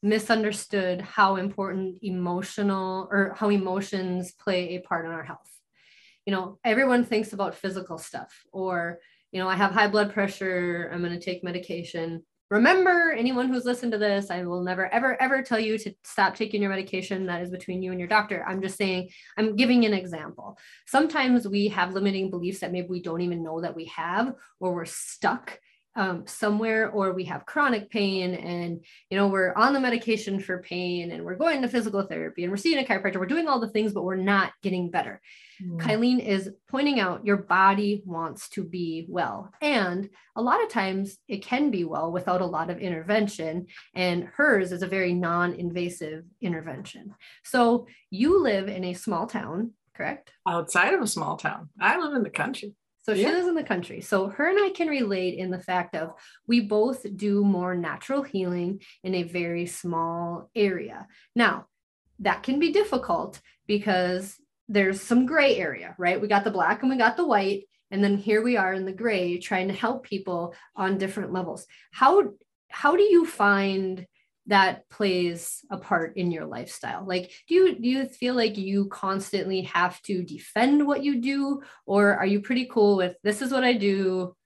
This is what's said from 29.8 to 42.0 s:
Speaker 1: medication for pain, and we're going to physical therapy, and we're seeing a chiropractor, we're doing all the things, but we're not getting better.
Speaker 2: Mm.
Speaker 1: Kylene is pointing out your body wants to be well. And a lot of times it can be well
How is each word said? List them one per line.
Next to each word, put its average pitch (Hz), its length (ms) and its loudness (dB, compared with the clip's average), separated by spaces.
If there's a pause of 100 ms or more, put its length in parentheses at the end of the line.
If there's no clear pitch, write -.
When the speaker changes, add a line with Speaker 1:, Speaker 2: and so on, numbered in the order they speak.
Speaker 1:
medication 226 600 0
for 180 220 -6
pain, 175 500 -6
and 165 120 -10
we're 175 120 -8
going 294 260 2
to 247 80 0
physical 208 340 0
therapy, 160 400 -6
and 175 80 -2
we're 202 60 -2
seeing 277 260 2
a - 20 -4
chiropractor, 190 320 0
we're 185 80 -2
doing 311 220 0
all 262 140 2
the 220 80 -4
things, 214 240 0
but 190 100 -4
we're 185 120 -2
not 190 360 2 (100)
getting 180 300 -2
better. 123 300 -4 (420)
Speaker 2:
Mm. 170 160 -8
Speaker 1:
Kylene 233 400 2
is 196 320 -2 (160)
pointing 269 320 0
out 185 260 -2
your 202 120 4
body 196 680 4
wants 165 440 -6
to 196 160 -8
be 165 420 -6
well. 123 540 -4
And 196 480 0 (260)
a 220 60 -4
lot 262 200 2
of 453 80 -2
times 196 480 -2 (120)
it 220 160 -8
can 277 260 0
be 180 140 0
well 165 260 -4